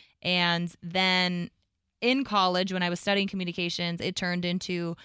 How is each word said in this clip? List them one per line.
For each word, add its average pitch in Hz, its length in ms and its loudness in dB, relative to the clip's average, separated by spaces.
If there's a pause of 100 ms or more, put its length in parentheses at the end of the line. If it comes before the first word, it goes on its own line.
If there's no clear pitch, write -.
(220)
And 175 600 0
then 180 720 2 (480)
in 262 240 2
college, 185 480 2
when 185 100 -2
I 175 80 2
was 175 120 -2
studying 196 260 2
communications, 175 720 -4
it 180 160 -4
turned 180 300 -2
into 175 600 -2